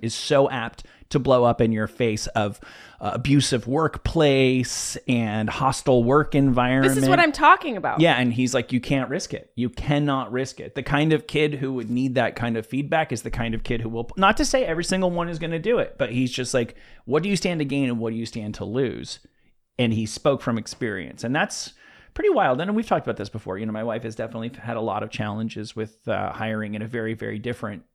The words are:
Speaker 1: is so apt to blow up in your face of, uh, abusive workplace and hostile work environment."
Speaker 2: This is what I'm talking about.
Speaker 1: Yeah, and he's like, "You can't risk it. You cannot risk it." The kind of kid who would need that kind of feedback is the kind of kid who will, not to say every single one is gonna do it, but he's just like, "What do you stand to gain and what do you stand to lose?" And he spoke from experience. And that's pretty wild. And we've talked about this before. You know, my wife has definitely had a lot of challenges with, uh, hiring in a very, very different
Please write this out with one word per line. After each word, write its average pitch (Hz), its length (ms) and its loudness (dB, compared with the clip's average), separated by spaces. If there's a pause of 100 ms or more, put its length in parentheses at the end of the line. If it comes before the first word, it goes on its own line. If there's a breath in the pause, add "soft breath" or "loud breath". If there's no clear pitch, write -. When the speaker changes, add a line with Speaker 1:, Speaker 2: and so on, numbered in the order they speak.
Speaker 1:
is 113 100 -4
so 139 360 4
apt 117 360 -8 (220 soft breath)
to - 100 0
blow 127 280 6
up 117 160 4
in 113 100 6
your 107 160 0
face 110 400 -2
of, 104 320 -2 (400 loud breath)
uh, 127 140 -4
abusive 135 520 2
workplace 135 1300 2 (100)
and 110 420 0
hostile 131 540 2
work 143 320 4
environment." 131 600 4
Speaker 2:
This 135 80 4
is 131 60 4
what - 100 6
I'm 320 120 6
talking 302 460 4
about. 131 240 -2
Speaker 1:
Yeah, 165 140 6
and 123 180 2
he's 123 200 0
like, 131 200 0
"You 123 80 2
can't 131 280 -2
risk - 240 -6
it. - 220 -12
You 120 140 -2
cannot 143 640 0
risk 131 280 -6
it." - 160 -14
The 139 80 -6
kind 147 300 2
of 147 140 0
kid 147 280 0
who 131 180 -4
would 117 160 -6
need 127 260 0
that 120 200 0
kind 117 220 -2
of 110 80 -4
feedback 147 480 -2
is 117 80 -6
the 113 100 -8
kind 113 240 -2
of 110 80 -4
kid 120 180 -2
who 113 80 -6
will, 113 280 -6
not 196 200 4
to 302 80 2
say 262 200 2
every 170 180 -2
single 185 280 0
one 170 180 -2
is 165 100 -8
gonna 165 200 -4
do 214 200 0
it, - 180 -4
but 120 140 -2
he's 123 200 0
just 127 220 -4
like, 120 220 0 (300 soft breath)
"What 151 180 2
do 202 60 -2
you 202 80 2
stand 175 220 -2
to 147 60 0
gain 139 220 0
and 120 120 -2
what 113 120 -4
do 113 60 -6
you 113 80 -6
stand 107 300 -8
to 98 100 -8
lose?" 104 540 -4 (600)
And 117 140 2
he 110 120 0
spoke 135 360 0
from 117 160 -2
experience. 107 680 -8
And 120 100 -4
that's - 400 -4 (400 soft breath)
pretty - 160 2
wild. 165 300 4
And 196 160 -2
we've 220 100 0
talked 170 220 0
about 117 80 -2
this 101 140 -8
before. 101 280 -8
You 110 80 -6
know, 110 60 -4
my 107 140 -6
wife 113 180 -4
has 110 120 -10
definitely 113 360 -8 (100)
had 117 140 -8
a 110 60 -4
lot 107 200 -2
of 107 80 -8
challenges 107 680 -6
with, 107 320 -10
uh, 98 240 -2
hiring 107 420 -6
in 104 60 -6
a 110 60 -8
very, 113 260 -4
very 107 260 -8
different 110 440 -8 (120)